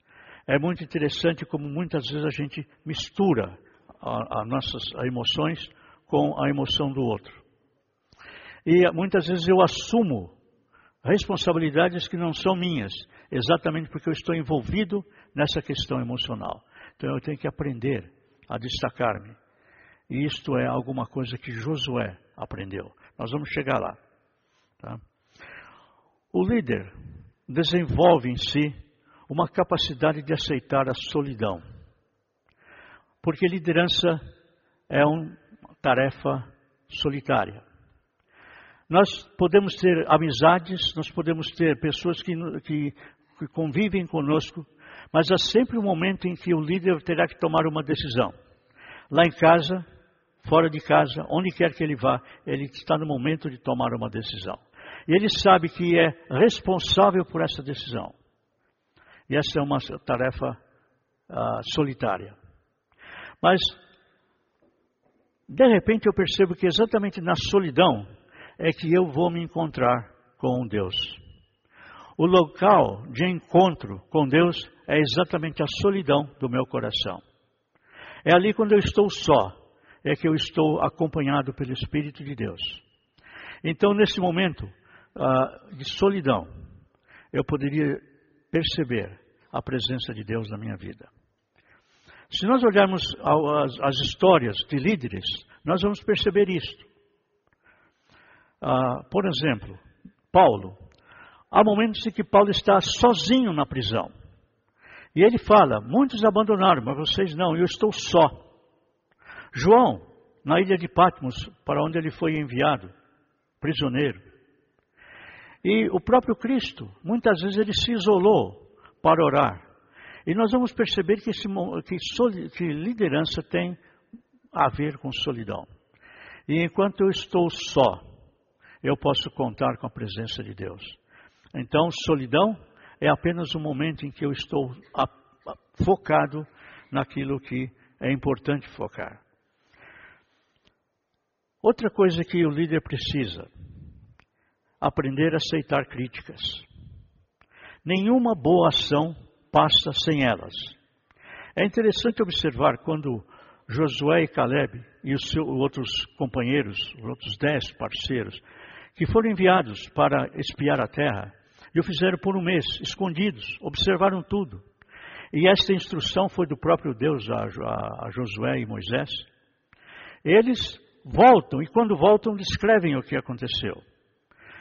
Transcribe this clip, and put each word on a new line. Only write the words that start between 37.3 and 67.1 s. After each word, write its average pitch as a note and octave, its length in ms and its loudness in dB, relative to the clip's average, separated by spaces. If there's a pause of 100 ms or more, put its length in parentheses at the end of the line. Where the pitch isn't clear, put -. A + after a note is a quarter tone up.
Nós F#3+ 360 2 (120)
podemos F#3 400 4
ter F3 320 2
amizades, D#3+ 880 2
nós D#3 140 -6
podemos D#3+ 420 -4
ter D#3+ 280 0
pessoas D#3+ 420 -4
que, F3+ 120 -6 (280)
que, D3+ 300 -4 (480)
que D3 120 -8
convivem E3+ 540 -2
conosco, D#3 580 -2 (480)
mas D#3 200 4
há F#3 60 6
sempre A#3 420 2
um - 20 0
momento F#3 460 0
em F3+ 80 -4
que F3 180 -2
o D#3 80 2
líder E3+ 400 0
terá E3+ 240 0
que - 140 -6
tomar D#3+ 260 2
uma D#3 160 -2
decisão. C3 500 -2 (800)
Lá D#3 160 6
em D#3+ 60 2
casa, E3+ 520 4 (640)
fora D#3+ 220 4
de D3+ 100 -8
casa, D3+ 500 2
onde F3+ 200 -2
quer E3 240 0
que - 100 -4
ele D3+ 120 -2
vá, B2+ 260 0 (240)
ele C#3 200 -4
está - 300 -4
no D#3 120 -2
momento D3 420 -4
de B2+ 80 -12
tomar B2 380 -2
uma A2+ 120 -6
decisão. G#2 520 -10 (480)
E D#3 80 4
ele G3+ 140 2
sabe F#3 400 4
que F3 280 0
é E3 120 4 (200)
responsável F#3 960 2
por E3 160 -6
essa D#3+ 200 -6
decisão. B2 520 -10 (1160)
E C3+ 60 -2
essa D3 240 -2
é - 20 2
uma C#3+ 160 -2 (280)
tarefa, B2+ 520 -2 (720)
ah, A#2 300 -4 (140)
solitária. A#2+ 640 -4 (1080)
Mas, F3+ 180 4 (1900)
de B3+ 200 6
repente, A3 400 4
eu E3 60 4
percebo F#3 420 2
que - 100 0
exatamente G3+ 560 0